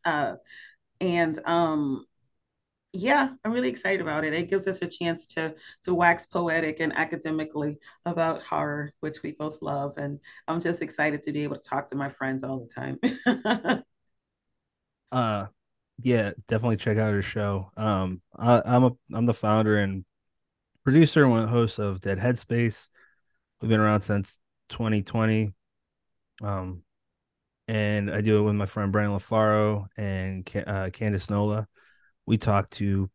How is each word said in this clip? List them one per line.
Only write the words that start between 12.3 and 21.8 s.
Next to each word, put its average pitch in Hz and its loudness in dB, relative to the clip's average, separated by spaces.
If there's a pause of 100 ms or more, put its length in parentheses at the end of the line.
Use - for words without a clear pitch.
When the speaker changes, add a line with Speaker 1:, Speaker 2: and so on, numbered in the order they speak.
Speaker 1:
all 131 -6
the - -20
time. 135 -8 (260)
<laughs> 240 0 (1300)
Speaker 2:
Uh, 110 -2 (540)
yeah, 117 2 (160)
definitely 113 2
check 107 0
out 107 2
her 101 2
show. 98 -4
Um, 95 -2 (160)
I, 120 6
I'm 123 4
a, 123 4 (220)
I'm 113 0
the 117 2
founder 107 4
and 98 -2 (800)
producer 151 6
and 127 8
one 113 4
of 110 0
the 113 -2
hosts 117 2
of 98 -4